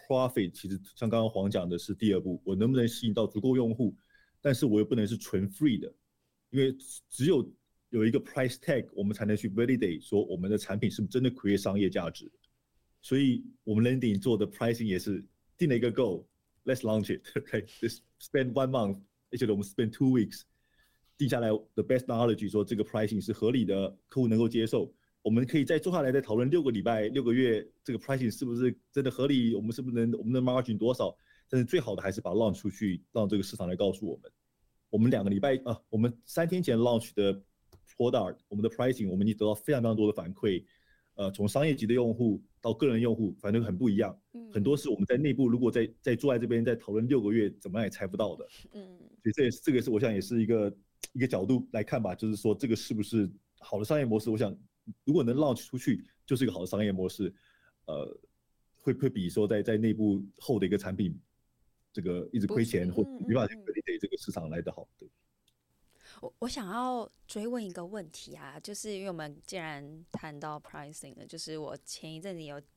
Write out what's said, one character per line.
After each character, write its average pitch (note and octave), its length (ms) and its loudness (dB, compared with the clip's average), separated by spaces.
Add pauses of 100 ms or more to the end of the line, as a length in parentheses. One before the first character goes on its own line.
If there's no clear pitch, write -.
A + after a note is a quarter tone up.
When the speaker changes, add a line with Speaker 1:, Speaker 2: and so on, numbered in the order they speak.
Speaker 1:
profit？ B2 440 2
其 - 160 -14
实 F#2+ 120 -4 (160)
像 A#2 140 -2
刚 A2+ 120 2
刚 A2 80 2
黄 G2 220 0
讲 F2+ 180 -2
的 F2 80 -2
是 - 160 -6
第 G2+ 200 2
二 F2+ 60 2
步， F2+ 240 -4
我 G2 120 -2
能 A2+ 160 2
不 C3+ 60 2
能 A#2 100 4
吸 A#2+ 180 -6
引 G#2+ 80 0
到 G#2+ 140 0
足 G#2+ 120 -8
够 C3 160 2
用 A#2 200 2
户？ A2+ 200 0 (440)
但 C#3 160 0
是 D3 100 0
我 G#2+ 140 4
又 G#2+ 60 4
不 B2 100 0
能 G#2+ 100 2
是 G#2+ 100 -2
纯 G2 320 -2
free B2+ 320 0
的， - 140 -10 (560)
因 C3 100 0
为 C3+ 160 2 (340)
只 B2+ 160 -2
有 C3+ 220 4 (420)
有 A2 140 2
一 A2+ 60 4
个 B2 100 2
price - 360 -4
tag， C3+ 380 -2
我 G2+ 100 -4
们 G2+ 100 0
才 G#2 120 -4
能 G#2+ 100 2
去 A2 140 -2
validate G#2 520 0
说 G#2 220 2
我 F#2 120 -6
们 F#2 140 -2
的 G#2 80 2
产 G2+ 220 -6
品 A2+ 100 0
是 - 120 -4
不 G2+ 40 -2
是 - 60 -6
真 B2+ 100 0
的 B2+ 80 2
create G2+ 280 2
商 G2 200 -2
业 G2 120 2
价 F2 200 -2
值。 - 220 -14 (680)
所 C3 180 0
以 B2+ 260 2 (180)
我 G#2+ 120 0
们 A2 80 6
Landing A#2+ 360 2
做 A#2 160 2
的 G2+ 120 2
pricing A#2 380 -2
也 F#2 120 2
是 G2 260 -4 (320)
定 E3 140 0
了 B2 60 4
一 A2+ 40 2
个 A#2 140 2
goal，let's - 880 -4
launch A2 340 0
it， - 60 -8 (120)
<laughs> - 200 -6
right？Just A2+ 460 -6 (200)
spend B2+ 340 -2
one C3 160 2
month， G#2+ 300 0 (320)
而 B2 60 -6
且 A#2+ 80 0
我 G#2+ 100 4
们 G2+ 80 0
spend A2 280 -2
two C3 180 2
weeks， A#2 320 2 (720)
定 C3+ 140 0
下 A#2+ 100 0
来 A2+ 100 2 (260)
the G#2+ 80 2
best B2+ 220 2
knowledge， A2+ 440 2
说 G#2 160 2
这 A2+ 100 -4
个 G2+ 80 2
pricing G#2+ 380 -2
是 A2+ 100 -2
合 G#2+ 200 2
理 B2 140 2
的， F#2+ 220 0 (220)
客 C3+ 100 -4
户 B2 80 4
能 A2+ 120 4
够 A2+ 100 4
接 A2+ 160 0
受。 A2 260 -2 (320)
我 G#2+ 60 0
们 A#2+ 160 4
可 C#3+ 100 -2
以 C#3+ 80 4
再 D#3 140 2
坐 F3 140 -2
下 F3 100 2
来 C3 100 2
再 C#3 80 4
讨 A2+ 140 -2
论 B2 160 2
六 E3 140 2
个 C3 80 0
礼 G#2 100 0
拜、 A2 280 0
六 C3 120 -2
个 A#2 100 2
月， A#2+ 320 4 (200)
这 B2 100 -4
个 A2+ 60 -4
pricing B2+ 320 -2
是 - 120 -8
不 A#2+ 120 -4
是 B2 200 2 (160)
真 C#3 120 0
的 B2+ 80 0
合 C3+ 160 0
理？ B2 260 4
我 G2+ 80 -2
们 A2 100 -2
是 B2+ 80 -8
不 B2+ 120 -6
是 A#2 40 -2
能， A#2 220 2
我 - 60 -8
们 A#2+ 100 0
的 B2+ 80 2
margin B2+ 380 0
多 A#2 120 4
少？ G#2+ 240 -2 (320)
但 B2+ 140 2
是 - 40 2
最 F3 140 2
好 A2+ 160 -2
的 F2+ 60 -2
还 G2 100 0
是 G2 80 -6
把 F2 120 -4
它 G2 60 2
launch A2 180 4
出 G2 160 -6
去， F#2+ 400 -2
让 G#2+ 180 0
这 G#2 80 2
个 F#2+ 60 0
市 G#2+ 120 -10
场 F2+ 120 -6
来 F2+ 80 -2
告 G2 160 2
诉 G2 160 -6
我 - 100 -6
们。 - 140 -20 (580)
我 G#2+ 80 0
们 A#2 140 6
两 G#2 120 2
个 G2 60 0
礼 G2 100 2
拜， C3+ 240 2
啊， A#2 160 -6 (100)
我 A2 80 0
们 A#2+ 140 2 (140)
三 E3+ 220 0
天 F3+ 140 0
前 B2 140 2
launch A#2 380 2
的 G2 260 2 (560)
product， A#2+ 420 0 (100)
我 G2+ 80 -10
们 G#2 80 0
的 A2+ 60 2
pricing， A#2+ 400 0
我 F2+ 60 0
们 G2+ 120 2
已 - 20 4
经 G#2 80 0
得 G#2+ 80 2
到 G#2+ 80 2
非 - 180 -4
常 C3 80 2
非 A#2 60 2
常 A2+ 100 2
多 G#2+ 120 4
的 G#2 60 4
反 F2+ 200 -8
馈， G2 320 0 (480)
呃， G2 160 -4
从 G#2 180 -2
商 C#3+ 200 2
业 C#3+ 80 2
级 A2+ 100 -2
的 A2+ 80 2
用 A#2+ 180 2
户 A2+ 300 2 (180)
到 A#2 140 -2
个 C#3+ 140 2
人 A2+ 120 2
用 A#2 160 2
户， G#2 240 -2
反 G#2 140 -2
正 A#2 100 2
很 F#2+ 140 -2
不 A#2 140 4
一 G2 60 2
样。 G2+ 220 0 (140)
Speaker 2:
嗯。 - 180 -16
Speaker 1:
很 G#2 120 0
多 C#3+ 120 4
是 C#3+ 140 -2
我 A2 60 0
们 G2 100 0
在 B2 120 4
内 C#3+ 140 2
部 B2+ 160 4
如 A#2+ 120 4
果 B2 100 4
在， A2+ 180 2 (140)
在 B2 140 2
坐 C3+ 180 2
在 A#2 60 2
这 A#2 80 -2
边 A#2 180 2
再 A#2+ 100 2
讨 G#2 180 -6
论 A2+ 140 2
六 C3 140 4
个 G2+ 100 2
月， A2 160 4 (120)
怎 G2 100 -12
么 F#2 80 -6
样 A2+ 80 0
也 F#2+ 60 -4
猜 G2 160 -8
不 F#2+ 100 -8
到 F#2+ 180 -2
的。 - 120 -14 (260)
Speaker 2:
嗯。 F#3 240 -18 (240)
Speaker 1:
所 A2+ 80 0
以 - 40 4
这 C#3+ 100 2
也 A#2+ 80 4
是， - 100 -10
这 D#3+ 100 2
个 B2+ 80 4
是 A#2+ 120 0
我 G#2+ 80 2
想 A#2+ 120 2
也 G2 80 0
是 A2+ 220 0
一 G#2 60 2
个， G#2+ 280 2 (380)
一 B2+ 60 -6
个 C3 80 2
角 G2 180 -2
度 B2 280 2
来 G#2+ 100 -2
看 B2 180 -2
吧， F#2 140 -4
就 A2 120 -4
是 G#2+ 80 -2
说 G#2 200 2
这 B2+ 120 -2
个 A2 80 2
是 - 160 -4
不 G#2+ 120 -2
是 G#2 260 0 (300)
好 - 180 -6
的 G#2 80 -4
商 D3+ 140 2
业 C#3+ 40 0
模 G#2+ 160 2
式？ A2+ 120 -2
我 A2 60 0
想 G2+ 200 -2 (460)
如 C#3+ 100 4
果 D#3+ 100 4
能 A#2 140 2
launch C#3+ 280 2
出 B2+ 120 -8
去， A#2 260 -2 (220)
就 C#3+ 100 0
是 B2+ 80 0
一 - 40 4
个 - 40 -2
好 F2 100 -6
的 F#2 40 -4
商 G2 180 -2
业 G2+ 80 2
模 F#2 160 0
式， F#2 260 -4 (520)
呃， C#2+ 320 -8 (600)
会， - 160 -2
会 C3+ 160 0
比 F2+ 200 -4
说 G#2 180 2
在， G#2 140 0
在 A2 160 0
内 A2 160 2
部 G2+ 300 0 (160)
hold A2+ 200 -2
的 F#2+ 60 2
一 F2 40 0
个 G2+ 80 2
产 F#2+ 180 -8
品， F2+ 220 -2 (760)
这 - 80 -8
个 F2 320 -4
一 A#2+ 60 -2
直 G2+ 80 0
亏 A2+ 180 0
钱， F2+ 240 0
Speaker 2:
不， - 140 0
Speaker 1:
或 C4 240 -8
没 A#2 80 2
办 A2+ 120 2
法 - 60 -14
去 G#3+ 60 -16
validate - 360 -6
Speaker 2:
嗯， - 0 -
嗯， - 20 -6
嗯。 - 40 -18
Speaker 1:
这 - 60 -4
个 - 100 -8
市 - 140 -10
场 E2 180 -8
来 E2 100 -6
得 - 120 -6
好， - 260 -16
对。 - 100 -20 (1120)
Speaker 2:
我， - 200 -14
我 A3+ 80 -6
想 F#3+ 240 -8
要 B3 380 -4 (180)
追 G#3+ 200 -8
问 A#3+ 160 -4
一 F#3 80 -10
个 F3 140 -10
问 F#3 260 -12
题 - 240 -18
啊， C#3+ 240 -16
就 G3+ 140 -14
是 G#3 200 -10
因 F#3+ 100 -8
为 G3 40 -10
我 F#3 60 -6
们 D#3 320 -12
既 - 100 -12
然 D#3 560 -12
谈 D3+ 260 -10
到 D3+ 220 -10
pricing D3 580 -18
了， - 80 -20
就 E3 120 -16
是 D#3 200 -10
我 C#3+ 280 -10
前 - 280 -14
一 D#3+ 60 -12
阵 F#3 160 -10
子 D#3+ 80 -12
有 C#3+ 180 -14 (160)